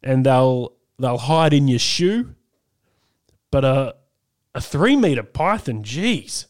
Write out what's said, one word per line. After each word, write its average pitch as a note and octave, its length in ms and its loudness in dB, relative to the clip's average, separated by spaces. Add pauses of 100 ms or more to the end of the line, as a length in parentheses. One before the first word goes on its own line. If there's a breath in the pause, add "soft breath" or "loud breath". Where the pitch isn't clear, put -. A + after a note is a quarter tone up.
And C3 220 0
they'll, C3 480 2 (260)
they'll B2 200 -2
hide D#3 340 2
in C#3+ 160 4
your B2 100 2
shoe. G3+ 560 -2 (1160)
But, C3+ 140 0
uh, C3 280 0 (640)
a B2+ 60 -8
three-meter F3 640 2
python, D3+ 600 -4
jeez. E3+ 680 -6